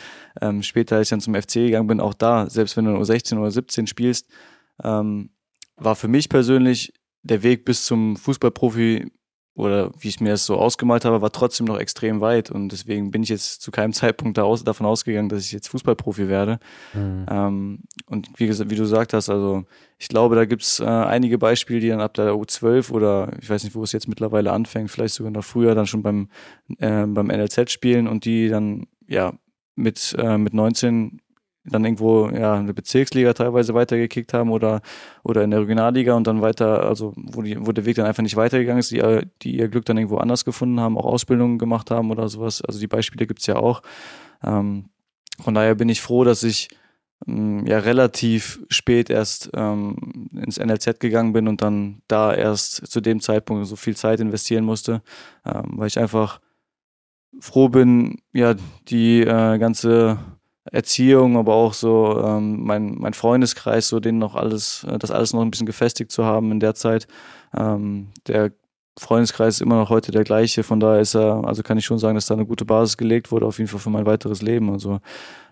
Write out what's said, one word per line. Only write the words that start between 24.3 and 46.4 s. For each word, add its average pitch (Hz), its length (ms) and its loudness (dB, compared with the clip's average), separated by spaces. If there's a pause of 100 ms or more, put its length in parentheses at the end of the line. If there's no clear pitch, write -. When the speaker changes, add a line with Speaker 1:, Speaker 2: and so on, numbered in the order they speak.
Speaker 1:
anfängt, 110 400 -4
vielleicht 113 240 -4
sogar 113 160 -8
noch 104 120 -8
früher, 117 300 2
dann 107 140 2
schon 107 160 -4
beim, 104 260 -2 (480)
äh, 107 300 0
beim 104 240 -2
N 101 80 -2
L 104 100 -2
Z 120 220 0
spielen 120 360 2
und 110 180 -4
die 113 240 2
dann, 107 360 -2 (220)
ja, 95 260 -2 (420)
mit, - 440 -4
äh, 113 180 2
mit 107 160 0
neunzehn 113 680 0 (500)
dann 110 140 0
irgendwo, 110 460 2
ja, 110 280 0
in 101 80 -2
der 101 60 -4
Bezirksliga 127 640 2
teilweise 120 400 0
weitergekickt 117 600 0
haben 117 180 0
oder, 110 280 0 (440)
oder 110 200 2
in 104 80 2
der 107 80 2
Regionalliga 117 560 2
und 113 100 2
dann 110 160 0
weiter, 110 420 2
also 107 340 -2
wo - 240 -10
die, 107 180 -6
wo 107 140 -2
der 104 100 -2
Weg 117 140 0
dann 110 80 0
einfach 110 180 0
nicht 101 140 -2
weitergegangen 120 420 2
ist, 120 120 -2
die, 120 80 -2
äh, 110 260 2 (160)
die 127 160 -6
ihr 117 100 0
Glück 113 160 -2
dann 113 140 0
irgendwo 107 180 -2
anders 117 300 -2
gefunden 123 340 -2
haben, 113 180 0
auch - 60 -2
Ausbildungen 120 540 0
gemacht 117 340 -4
haben 113 180 0
oder 110 200 -4
sowas. 110 320 -6
Also - 180 -8
die 107 80 -4
Beispiele 113 400 -2
gibt's - 200 -8
ja 107 100 0
auch. 120 240 0 (640)
Ähm, 101 400 -2 (560)
von 110 140 -2
daher 110 200 4
bin 117 140 2
ich 110 120 0
froh, 123 220 2
dass 120 200 4